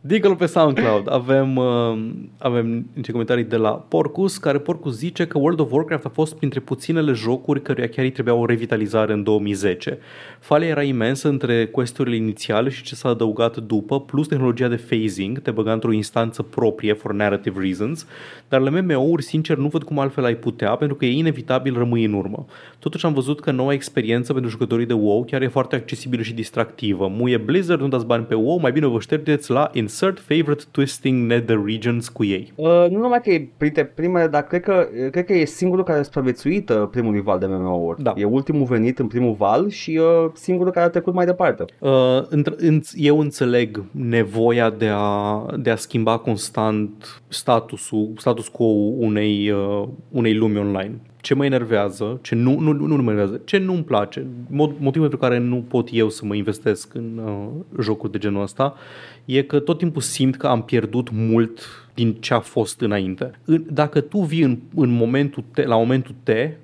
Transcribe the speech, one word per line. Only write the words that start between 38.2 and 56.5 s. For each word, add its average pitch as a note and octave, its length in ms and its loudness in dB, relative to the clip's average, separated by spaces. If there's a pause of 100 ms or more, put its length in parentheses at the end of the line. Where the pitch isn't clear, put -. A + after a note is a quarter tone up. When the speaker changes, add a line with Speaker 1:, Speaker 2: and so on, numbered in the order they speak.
Speaker 2:
ultimul C3+ 420 2
venit A#2+ 340 0
în B2 80 0
primul A#2+ 260 0
val G#2+ 360 2
și, D#3+ 320 -4
uh, E3 320 4
singurul F3+ 380 0
care F3 140 2
a E3+ 40 4
trecut F3 240 0
mai F3+ 120 2
departe. F3+ 400 0 (140)
Speaker 1:
Uh, C3+ 120 2 (380)
într-, D3+ 280 0
înț-, D#3 380 2
eu D3 240 4
înțeleg A#2+ 720 0
nevoia A#2 800 2
de G#2+ 240 0
a, G#2 520 0 (120)
de A#2+ 120 -2
a A2 60 2
schimba A2+ 420 0
constant G#2+ 1120 -4
statusul, A2+ 880 -2
status A2+ 300 -2
quo - 180 -2 (320)
unei, G#2 520 0
uh, G2+ 380 -2 (240)
unei A2+ 240 2
lumi G#2+ 220 2
online. G2+ 420 -4 (220)
Ce - 120 0
mă C#3 120 2
enervează, A2+ 760 0
ce - 140 -4
nu, C3 240 2
nu, D#3 120 2
nu, D3 140 -2
nu D#3 180 0
mă A2+ 80 0
enervează, G#2 340 0
ce G3+ 120 0
nu-mi F#3 260 0
place, B2 420 -2 (240)
mod-, D3 300 0
motivul C#3+ 300 2
pentru C3 180 0
care B2 120 2
nu A#2+ 280 0
pot A#2+ 240 0
eu A2+ 180 2
să - 160 -10
mă G2+ 100 -2
investesc G2+ 580 -4